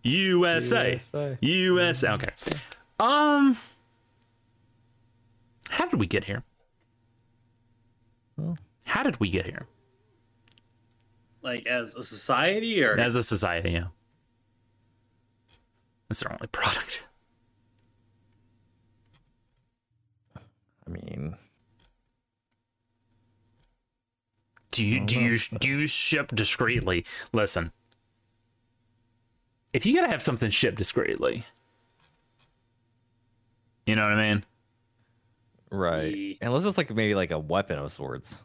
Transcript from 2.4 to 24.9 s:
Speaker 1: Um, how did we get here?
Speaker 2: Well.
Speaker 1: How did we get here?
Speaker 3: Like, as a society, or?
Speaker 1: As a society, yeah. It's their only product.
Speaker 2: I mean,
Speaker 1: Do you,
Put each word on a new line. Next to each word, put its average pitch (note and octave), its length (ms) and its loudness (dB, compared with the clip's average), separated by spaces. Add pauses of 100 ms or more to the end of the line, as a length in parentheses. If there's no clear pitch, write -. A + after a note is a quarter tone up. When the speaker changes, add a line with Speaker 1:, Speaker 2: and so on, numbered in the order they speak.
Speaker 1:
Um, C#4 560 6 (2000)
how - 180 -2
did E4+ 120 -2
we G2+ 80 2
get F#2 180 -2
here? A#2+ 180 -6 (1900)
Speaker 2:
Well. D#3+ 200 -6 (300)
Speaker 1:
How A3 160 -2
did - 180 -2
we G#2 80 2
get F2+ 180 -2
here? - 200 -12 (1800)
Speaker 3:
Like, A#2+ 240 -8
as A#2+ 300 -4
a B2 80 -14
society, F3+ 800 0
or? G#2+ 140 4
Speaker 1:
As A#2+ 180 0
a A#2+ 60 2
society, F2 500 0
yeah. E2+ 140 -4 (2250)
It's - 120 -2
their - 120 -6
only - 140 -12
product. - 580 -4 (3250)
Speaker 2:
I - 540 -20
mean, E2 460 -10 (3250)
Speaker 1:
Do A#2 140 0
you, G#2+ 120 2